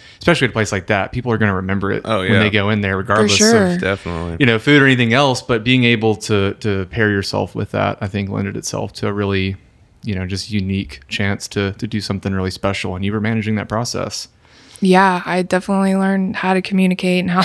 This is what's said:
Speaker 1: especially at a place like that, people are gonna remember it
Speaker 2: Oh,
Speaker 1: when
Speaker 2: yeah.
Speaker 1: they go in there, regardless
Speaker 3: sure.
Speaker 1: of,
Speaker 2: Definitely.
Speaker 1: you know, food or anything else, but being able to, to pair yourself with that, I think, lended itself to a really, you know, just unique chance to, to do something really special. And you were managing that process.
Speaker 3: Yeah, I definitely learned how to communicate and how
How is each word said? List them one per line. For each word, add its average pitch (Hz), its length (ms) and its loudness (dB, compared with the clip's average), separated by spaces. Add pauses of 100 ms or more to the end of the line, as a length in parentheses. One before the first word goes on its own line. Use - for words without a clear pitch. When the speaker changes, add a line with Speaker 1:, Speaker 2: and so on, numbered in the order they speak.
(180)
Speaker 1:
especially 156 280 0
at - 40 2
a - 40 -16
place 110 180 0
like 92 160 -4
that, 98 240 0
people 123 200 -4
are 110 60 0
gonna 104 160 2
remember 95 380 -2
it 104 120 -2
Speaker 2:
Oh, 107 180 0
Speaker 1:
when 92 100 0
Speaker 2:
yeah. 101 80 4
Speaker 1:
they 104 100 2
go 101 220 2
in 107 100 0
there, 98 160 0
regardless 101 380 2
Speaker 3:
sure. 214 380 4
Speaker 1:
of, 175 60 -2
Speaker 2:
Definitely. 87 600 -4
Speaker 1:
you 135 80 4
know, 113 100 4
food 143 240 6
or 139 60 6
anything 120 260 2
else, 135 300 2
but 113 200 0
being 127 200 4
able 113 320 2
to, 101 460 0
to 95 260 -2
pair 107 240 0
yourself 98 420 -2
with 107 200 -6
that, 101 280 -2
I 104 60 -6
think, 98 240 -4
lended 101 260 -4
itself 104 360 -6
to - 140 -6
a 101 60 -4
really, 98 420 -2 (460)
you 104 140 -6
know, 92 100 -4
just 95 240 -6
unique 98 580 -4
chance 98 420 -4
to, 101 240 -4
to - 120 -10
do 107 160 -4
something 98 320 -4
really 95 160 -2
special. 98 460 -4
And 95 100 -4
you 101 80 -2
were 107 80 -2
managing 110 360 -2
that 98 120 -6
process. 104 600 -6 (520)
Speaker 3:
Yeah, 185 440 4
I 180 180 0
definitely 190 520 0
learned 190 400 0
how 185 200 0
to 185 60 2
communicate 185 580 2
and 180 100 -2
how 180 140 0